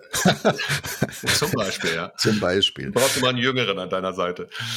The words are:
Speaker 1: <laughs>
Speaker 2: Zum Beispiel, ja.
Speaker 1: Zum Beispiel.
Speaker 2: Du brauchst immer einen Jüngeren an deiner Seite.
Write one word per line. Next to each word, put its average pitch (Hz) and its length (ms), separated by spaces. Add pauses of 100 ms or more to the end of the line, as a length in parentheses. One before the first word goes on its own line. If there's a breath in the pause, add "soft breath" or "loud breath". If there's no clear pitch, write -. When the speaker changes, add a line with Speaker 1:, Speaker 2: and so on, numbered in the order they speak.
(240)
Speaker 1:
<laughs> - 1080
Speaker 2:
Zum 110 180
Beispiel, 95 440
ja. 85 220
Speaker 1:
Zum 107 220
Beispiel. 92 480
Speaker 2:
Du - 60
brauchst 131 240
immer 127 140
einen 123 80
Jüngeren 120 420
an 90 100
deiner 95 220
Seite. 90 360 (280 loud breath)